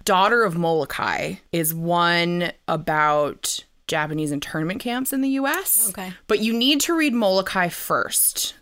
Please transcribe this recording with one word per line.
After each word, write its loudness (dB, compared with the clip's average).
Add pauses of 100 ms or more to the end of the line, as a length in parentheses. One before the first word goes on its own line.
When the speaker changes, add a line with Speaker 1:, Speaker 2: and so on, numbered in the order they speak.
Speaker 1:
Daughter 4
of 0
Molokai -2 (180)
is 0
one 2 (160)
about 0 (220)
Japanese -2
internment -4
camps -4
in 0
the 0
U 0
S. 0
Speaker 2:
Okay. -10 (140)
Speaker 1:
But 2
you -2
need 2
to 0
read 2
Molokai 2
first. -2